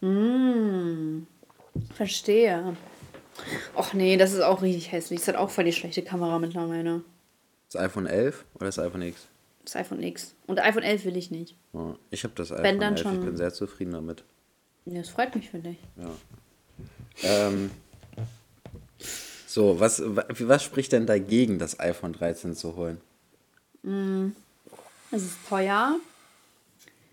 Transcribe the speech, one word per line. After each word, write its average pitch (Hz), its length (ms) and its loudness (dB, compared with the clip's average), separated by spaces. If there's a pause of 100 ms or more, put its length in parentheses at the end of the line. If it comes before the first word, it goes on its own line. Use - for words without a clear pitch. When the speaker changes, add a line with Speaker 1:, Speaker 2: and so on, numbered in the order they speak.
Speaker 1:
Mm, 190 1300 2 (640)
verstehe. 190 840 2 (1000)
Och 190 180 -2
nee, 190 240 6
das 190 160 8
ist 190 80 2
auch 185 200 4
richtig 180 300 0
hässlich. 170 280 -4
Das - 100 -2
hat - 60 0
auch 196 140 0
voll 185 160 0
die 170 80 2
schlechte 170 280 -4
Kamera 170 380 -2
mittlerweile. 165 640 -4 (680)
Speaker 2:
Das 87 100 -4
iPhone 95 260 -2
elf 113 380 0 (100)
oder - 120 -6
das 95 120 -4
iPhone 90 240 -4
X? 85 240 -10 (360)
Speaker 1:
Das - 120 -12
iPhone 190 280 -6
X. - 300 -10 (140)
Und 190 120 -2
iPhone 220 240 4
elf 202 220 0
will 180 120 -4
ich 175 140 -8
nicht. 165 240 -10 (180)
Speaker 2:
Ja, 82 220 -6 (140)
ich - 140 -8
hab 110 120 -8
das 82 160 -8
Speaker 1:
Wenn, - 80 -6
Speaker 2:
iPhone 196 200 2
Speaker 1:
dann 208 160 2
Speaker 2:
elf, 85 100 -2
ich - 60 -2
Speaker 1:
schon. 180 140 -2
Speaker 2:
bin 175 120 -4
sehr 87 160 0
zufrieden 95 400 -8
damit. 82 300 -10 (640)
Speaker 1:
Ja, 175 140 -8
das 170 100 -10
freut 254 260 -2
mich 208 140 -6
für 180 100 -10
dich. 170 180 -10 (200)
Speaker 2:
Ja. 85 140 -12 (1120)
Ähm, 98 460 2 (1800)
so, 98 340 6
was, 110 240 4
wa-, 107 260 0
was 123 340 4
spricht - 300 -2
denn 113 120 6
dagegen, 107 540 4
das 80 200 -6
iPhone 85 340 -2
dreizehn 85 420 -4
zu 82 200 -8
holen? 85 240 -6 (840)
Speaker 1:
Mm, 190 460 -2 (800)
es 208 120 -2
ist 180 140 -10 (100)
teuer. 202 480 2 (1160)